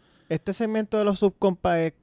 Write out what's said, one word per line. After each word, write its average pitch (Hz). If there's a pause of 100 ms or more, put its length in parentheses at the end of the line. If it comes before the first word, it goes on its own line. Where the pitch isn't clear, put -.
(280)
este 165
segmento 220
de 214
los 202
subcompa-, 185
eh, 165